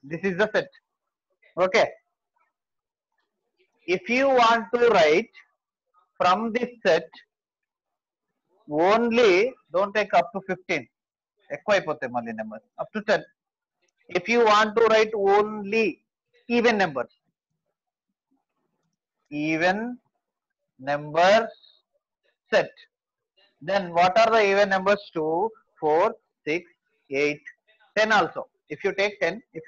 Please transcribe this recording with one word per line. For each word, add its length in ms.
this 200
is 140
the 160
set. 160
Okay. 320
If 220
you 200
want 460
to 140
write 420
from 320
this 180
set 240
only, 880
don't 220
take 180
up 220
to 140
fifteen. 360
ఎక్కువ 220
అయిపోతాయి 380
మళ్ళీ 260
numbers. 220
Up 120
to 140
ten. 140
If 140
you 120
want 320
to 60
write 200
only 520
even 260
numbers, 300
even 680
numbers 640
set, 200
then 300
what 240
are 140
the 60
even 220
numbers? 280
Two, 340
four, 340
six, 180
eight, 320
ten 220
also. 240
If 160
you 160
take 200
ten, 220
if 160